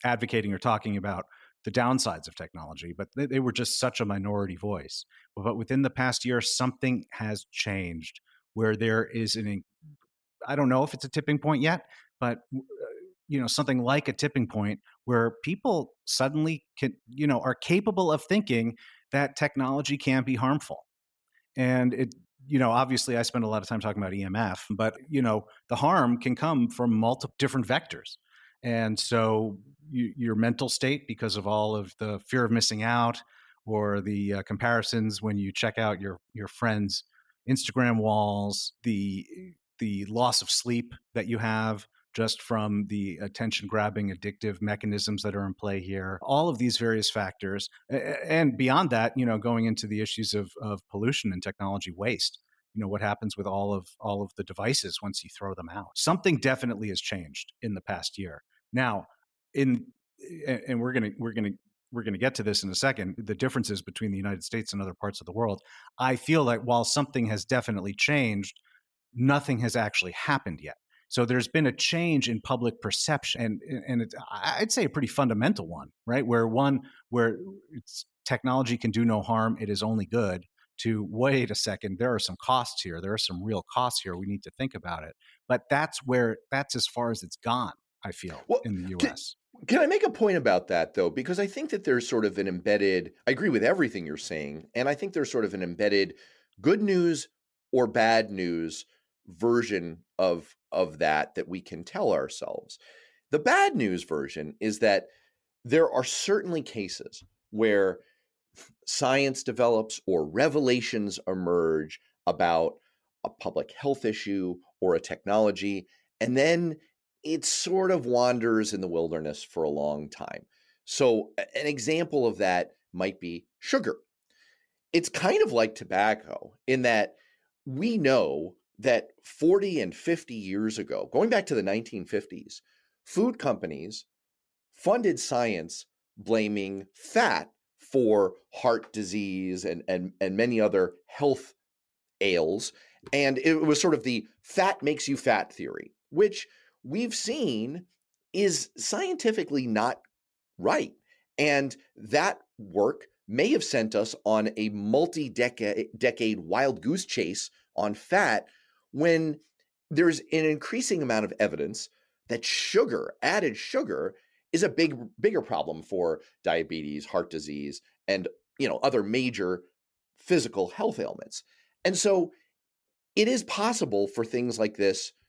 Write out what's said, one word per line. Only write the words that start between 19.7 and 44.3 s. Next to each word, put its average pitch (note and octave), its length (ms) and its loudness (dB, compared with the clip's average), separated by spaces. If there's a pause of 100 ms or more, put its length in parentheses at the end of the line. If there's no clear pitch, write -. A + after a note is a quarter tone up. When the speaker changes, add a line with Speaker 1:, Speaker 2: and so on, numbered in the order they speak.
Speaker 1:
can C3 280 2
be B2+ 100 -4
harmful. C3 500 -2 (720)
And B2+ 380 4
it, B2+ 200 -2 (300)
you C#3 140 2
know, A#2+ 140 6
obviously B2 440 2
I A#2 60 4
spend A#2 220 0
a G#2+ 40 -2
lot G#2+ 140 -2
of F#2+ 60 -10
time A2+ 100 -2
talking G#2 240 -2
about F#2+ 120 -4
E G2 100 -4
M F#2+ 100 -4
F, G#2 340 -2
but, A2 280 -2 (120)
you C#3 140 2
know, A2 220 2 (240)
the A#2+ 80 -2
harm B2+ 420 4
can B2 160 0
come C#3 340 2
from A#2+ 240 0
multiple A2+ 460 0
different B2+ 300 0
vectors. - 480 -4 (480)
And A2+ 340 0
so A2 600 2 (340)
y-, A#2+ 240 -2
your A#2 180 -2
mental A#2 340 2
state, C#3 380 -2
because G#2+ 300 -4
of G2 100 -4
all G#2+ 300 2
of G2 240 -8
the G#2 260 -4
fear B2 180 0
of A2 60 2
missing A2+ 320 0
out A#2+ 400 2 (420)
or G#2 360 0
the, G2+ 340 -2
uh, G2 80 -4
comparisons A2 800 -2
when G#2 160 -2
you G2 140 -4
check - 260 -2
out G#2+ 220 0
your, G2 180 -8 (160)
your G#2 140 -8
friends' G#2 560 -2 (440)
Instagram B2 500 2
walls, G#2 760 0 (100)
the, G2 420 -2 (540)
the G2+ 280 -4
loss A#2 360 2
of - 80 -4
sleep A#2+ 440 -2 (200)
that G#2 120 -2
you A#2 120 -2
have A2 480 -2 (280)
just A2+ 280 -2
from G#2 460 0
the G2 340 -6
attention-grabbing G#2 920 -4
addictive G2+ 460 -6